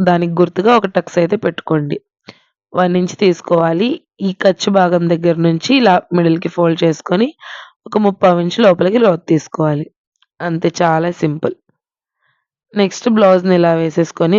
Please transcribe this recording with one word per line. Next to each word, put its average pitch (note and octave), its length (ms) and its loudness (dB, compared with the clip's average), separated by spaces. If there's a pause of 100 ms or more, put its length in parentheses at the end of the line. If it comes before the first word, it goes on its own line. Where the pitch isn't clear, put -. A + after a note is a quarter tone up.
దానికి F3 320 0
గుర్తుగా F3+ 400 0
ఒక G3+ 140 0
టక్స్ - 300 -6
అయితే F3 200 0
పెట్టుకోండి. D#3+ 580 -4 (760)
వన్ F3+ 240 0
ఇంచ్ F3+ 200 -2
తీసుకోవాలి. E3+ 720 0 (300)
ఈ F#3+ 180 -4
ఖర్చు - 340 -2
భాగం F3+ 380 2
దగ్గర E3+ 340 0
నుంచి E3 320 0
ఇలా A3+ 200 4 (180)
మిడిల్‌కి E3+ 380 0
ఫోల్డ్ E3+ 300 0
చేసుకొని F3+ 480 0 (560)
ఒక A3 140 -4
ముప్పావు G3 420 2
ఇంచ్ F3 200 -4
లోపలికి F#3+ 400 2
లోతు F3+ 260 0
తీసుకోవాలి. D3+ 600 -2 (540)
అంతే, E3+ 340 -4
చాలా E3+ 400 0
సింపుల్. D#3 400 -4 (1200)
నెక్స్ట్ G3+ 360 -4
బ్లౌజ్ని F#3 440 4
ఇలా E3+ 200 2
వేసేసుకొని E3 640 0